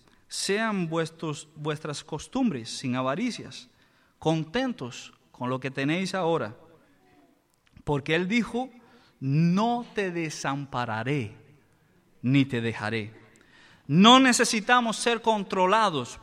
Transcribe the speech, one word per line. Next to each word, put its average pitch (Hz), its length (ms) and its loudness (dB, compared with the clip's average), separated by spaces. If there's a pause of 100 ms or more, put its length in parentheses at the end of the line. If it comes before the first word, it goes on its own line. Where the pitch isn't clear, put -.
(260)
"Sean 202 600 -2
vuestros, 160 680 -4
vuestras 151 500 -6
costumbres 151 640 -4
sin 127 280 -4
avaricias, 139 720 -6 (500)
contentos 160 960 -4 (200)
con 123 180 -6
lo 127 100 -2
que 135 100 -6
tenéis 160 440 -2
ahora. 160 420 -2 (1300)
Porque 147 300 -2
Él 180 120 0
dijo, 240 440 -2 (500)
'No 180 720 2
te 196 160 -2
desampararé, 135 1300 -4 (840)
ni 135 220 4
te 127 160 -4
dejaré.'" 110 540 -4 (720)
No 220 340 10
necesitamos 240 760 2
ser 226 260 -2
controlados 196 1000 0